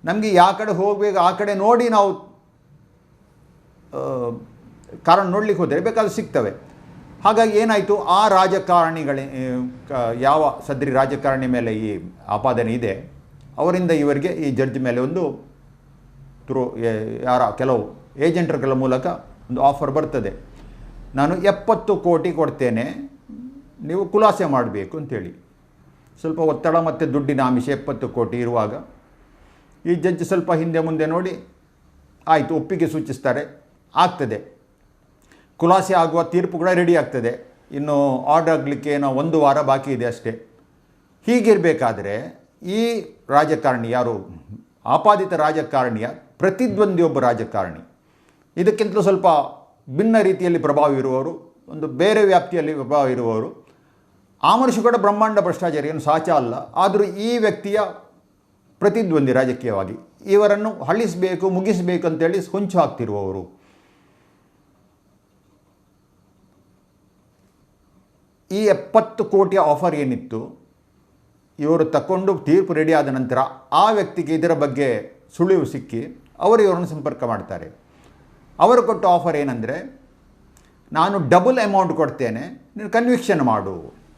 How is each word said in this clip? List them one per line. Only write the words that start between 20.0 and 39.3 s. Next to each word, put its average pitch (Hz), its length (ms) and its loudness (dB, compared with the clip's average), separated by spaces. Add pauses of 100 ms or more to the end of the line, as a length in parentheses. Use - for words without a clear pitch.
"ನಾನು 151 220 0
ಎಪ್ಪತ್ತು 196 580 0
ಕೋಟಿ 170 360 0
ಕೊಡ್ತೇನೆ, 131 520 -2 (1000)
ನೀವು 180 280 -4
ಖುಲಾಸೆ 208 360 4
ಮಾಡಬೇಕು" 117 520 -2
ಅಂತೇಳಿ. 104 480 -10 (760)
ಸ್ವಲ್ಪ 160 200 -6
ಒತ್ತಡ 160 380 0
ಮತ್ತು 160 360 0
ದುಡ್ಡಿನ 139 280 0
ಆಮಿಷ 127 280 0
ಎಪ್ಪತ್ತು 135 400 -6
ಕೋಟಿ 120 300 -4
ಇರುವಾಗ 117 340 -2 (1120)
ಈ 170 100 2
ಜಡ್ಜ್ 170 280 -2
ಸ್ವಲ್ಪ 175 300 0
ಹಿಂದೆ 165 260 0
ಮುಂದೆ 160 260 -2
ನೋಡಿ 180 420 -6 (800)
ಆಯ್ತು, 160 280 2
ಒಪ್ಪಿಗೆ 165 320 -2
ಸೂಚಿಸ್ತಾರೆ, 143 760 -4 (320)
ಆಗ್ತದೆ. 143 640 -2 (960)
ಖುಲಾಸೆ 185 360 4
ಆಗುವ 165 300 2
ತೀರ್ಪು 175 340 0
ಕೂಡ 175 120 2
ರೆಡಿ 175 260 4
ಆಗ್ತದೆ. 120 600 -4 (140)
ಇನ್ನು 143 540 0
ಆರ್ಡರ್ 156 340 2
ಆಗಲಿಕ್ಕೆ 143 300 -6
ಏನೋ 143 200 0
ಒಂದು 151 320 0